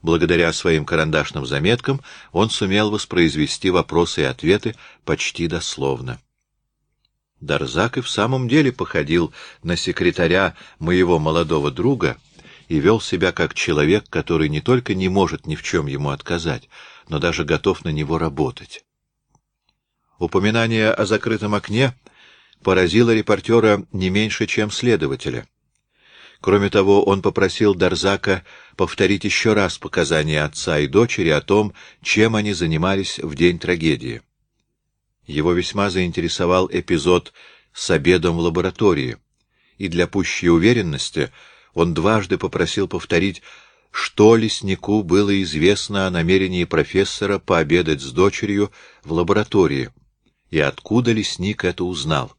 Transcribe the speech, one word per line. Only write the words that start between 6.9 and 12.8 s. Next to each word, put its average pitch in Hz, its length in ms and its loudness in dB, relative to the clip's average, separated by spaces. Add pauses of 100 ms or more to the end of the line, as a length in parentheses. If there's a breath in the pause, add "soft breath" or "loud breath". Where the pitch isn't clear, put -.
Дарзак 78 580 -2
и 131 40 -4
в - 80 -10
самом 127 380 -2
деле 135 240 2
походил 82 640 -2 (300 loud breath)
на 85 120 -2
секретаря 87 800 0 (240 loud breath)
моего 87 400 2
молодого 78 520 0
друга — 92 460 -2 (500 loud breath)
и 80 120 0
вел 104 220 4